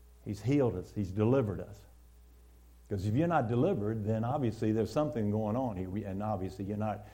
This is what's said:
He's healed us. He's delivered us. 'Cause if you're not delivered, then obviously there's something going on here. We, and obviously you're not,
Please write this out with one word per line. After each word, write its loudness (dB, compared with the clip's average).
He's -6
healed 2
us. -8
He's -2
delivered 4
us. -12
'Cause -2
if 2
you're 4
not 2
delivered, 2
then 2
obviously 0
there's 2
something 0
going 0
on -2
here. -4
We, -4
and -6
obviously -4
you're -4
not, -4